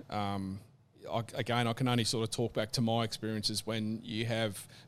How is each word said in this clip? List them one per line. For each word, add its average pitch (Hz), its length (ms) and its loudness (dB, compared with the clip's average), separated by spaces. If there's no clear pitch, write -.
Um, 101 480 -2
I, 113 100 2
again, 120 340 2
I 113 40 4
can 127 140 0
only 120 160 4
sort 113 220 2
of 110 100 -2
talk 117 180 0
back 107 200 0
to - 80 2
my 113 240 4
experiences 110 600 -2
when 110 380 -2
you 107 220 -2
have 113 420 0